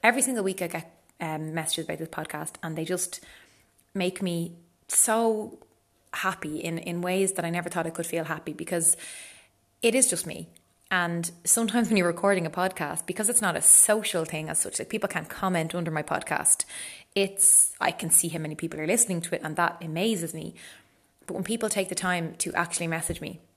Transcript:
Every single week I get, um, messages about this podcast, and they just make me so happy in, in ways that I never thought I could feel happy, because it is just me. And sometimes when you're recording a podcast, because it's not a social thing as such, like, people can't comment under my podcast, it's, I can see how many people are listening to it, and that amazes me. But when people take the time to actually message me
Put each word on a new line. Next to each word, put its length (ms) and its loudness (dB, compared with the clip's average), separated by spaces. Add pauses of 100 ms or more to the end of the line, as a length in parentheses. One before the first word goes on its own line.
Every 180 6
single 220 0
week 180 -2
I 60 -2
get, 240 -6 (300)
um, 320 -4
messages 320 -2
about 140 -6
this 100 -6
podcast, 520 -8
and 160 -6
they 60 -2
just 380 -4 (720)
make 280 -2
me 360 -2 (320)
so 720 2 (580)
happy 420 -4
in, 180 -4
in 240 -4
ways 320 2
that 100 -2
I 60 -2
never 200 -2
thought 180 -2
I 20 -2
could 160 -6
feel 200 -2
happy, 280 -6
because 420 0 (840)
it 140 4
is 120 6
just 200 -2
me. 200 -10 (440)
And 400 0 (120)
sometimes 440 2
when 100 4
you're 80 6
recording 400 2
a 60 -4
podcast, 560 -2
because 220 -2
it's 120 4
not 140 2
a 80 -2
social 600 6
thing 240 -6
as 120 -2
such, 180 -4
like, 120 -6
people 200 -2
can't 180 -4
comment 460 -2
under 160 -2
my 140 -2
podcast, 640 0 (500)
it's, 680 4
I 80 4
can 220 -2
see 160 4
how 100 -4
many 160 -6
people 260 -6
are 60 -4
listening 360 2
to 120 -4
it, 100 -4
and 120 -6
that 260 0
amazes 540 -2
me. 180 -10 (720)
But 80 -10
when 100 -4
people 240 -2
take 220 -2
the 60 -4
time 400 -2
to 180 -6
actually 320 -2
message 340 -4
me 200 -12 (180)